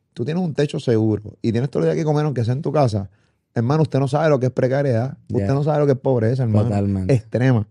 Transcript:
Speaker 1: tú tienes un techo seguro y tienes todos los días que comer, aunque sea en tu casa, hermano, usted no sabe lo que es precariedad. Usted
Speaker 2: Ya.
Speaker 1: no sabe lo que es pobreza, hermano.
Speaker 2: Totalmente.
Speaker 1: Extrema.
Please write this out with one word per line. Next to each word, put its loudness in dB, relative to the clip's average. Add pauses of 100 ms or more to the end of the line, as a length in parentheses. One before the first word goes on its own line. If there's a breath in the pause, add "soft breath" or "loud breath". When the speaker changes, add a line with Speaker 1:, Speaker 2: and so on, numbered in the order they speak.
(140)
Speaker 1:
tú -6
tienes -2
un -4
techo -2
seguro 0
y 0
tienes -2
todos 0
los 2
días -4
que -4
comer, 0
aunque -2
sea -2
en -6
tu -4
casa, 0 (440)
hermano, 2
usted 0
no 0
sabe 0
lo 4
que 0
es -2
precariedad. -2 (120)
Usted -2
Speaker 2:
Ya. 0
Speaker 1:
no 0
sabe 0
lo 2
que 4
es -4
pobreza, 0
hermano. 2
Speaker 2:
Totalmente. 0
Speaker 1:
Extrema. 0